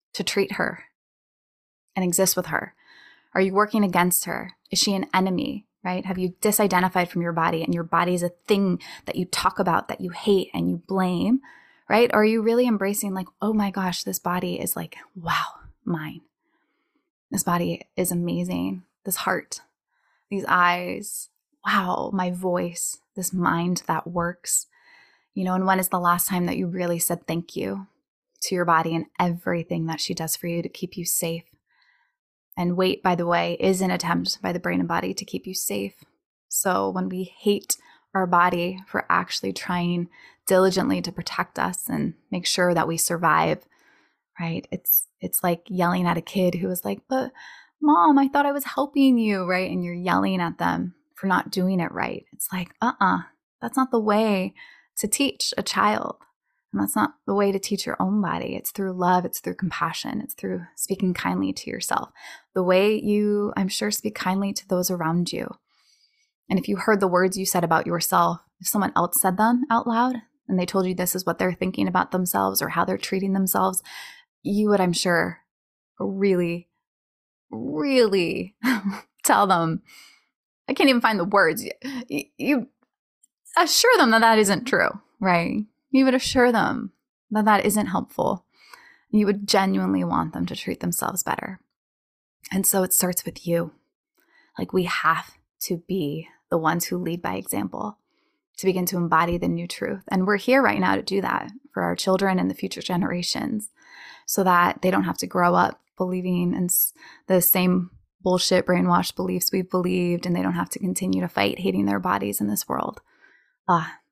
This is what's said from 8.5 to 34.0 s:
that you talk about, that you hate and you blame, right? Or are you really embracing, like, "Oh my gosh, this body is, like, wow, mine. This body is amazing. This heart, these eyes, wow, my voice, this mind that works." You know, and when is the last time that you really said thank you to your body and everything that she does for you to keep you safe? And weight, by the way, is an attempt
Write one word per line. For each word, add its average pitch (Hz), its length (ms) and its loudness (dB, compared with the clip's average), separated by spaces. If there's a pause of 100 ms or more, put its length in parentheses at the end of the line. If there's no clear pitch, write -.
that - 100 -6
you 180 80 0
talk - 340 -2
about, 180 300 2
that - 120 -8
you 185 100 -6
hate 190 440 2
and 170 160 0
you 175 160 -4
blame, 185 540 0 (480)
right? 220 240 4
Or 214 80 4
are 214 40 6
you 220 160 4
really 233 280 4
embracing, 202 460 0
like, 190 140 -6 (140)
"Oh 214 100 0
my 202 200 0
gosh, 185 320 -4
this 190 160 -6
body 180 400 -4
is, - 160 -6
like, 165 200 -10 (200)
wow, 165 300 -2 (380)
mine. 160 360 -8 (1120)
This 196 120 -2
body 175 400 -2 (140)
is 180 160 -2
amazing. 175 720 -4 (200)
This 190 120 -6
heart, - 440 -4 (720)
these 196 160 -4
eyes, 180 840 0 (360)
wow, 196 460 -2
my 185 180 -2
voice, 180 680 -4 (180)
this 180 160 -6
mind 175 540 0
that 160 200 -2
works." 175 600 -4 (680)
You 190 80 -4
know, 185 120 0
and 190 120 2
when 190 140 4
is 180 80 -2
the 185 100 -2
last 175 300 2
time 180 180 0
that 175 100 -4
you 185 120 -2
really 175 320 -2
said 175 260 -4
thank 170 300 -6
you 196 320 -6 (540)
to - 120 -4
your 175 100 0
body 165 300 2
and 165 120 -4 (120)
everything 170 680 -2
that 165 140 -6
she - 140 -6
does 160 220 -6
for - 100 -10
you 170 160 -2
to 165 60 -6
keep - 280 -10
you 175 80 -8
safe? 165 380 -4 (1120)
And 175 200 0
weight, 185 260 0
by 180 140 2
the 175 100 -2
way, 170 320 0
is 185 220 2
an 185 100 0
attempt 175 500 -2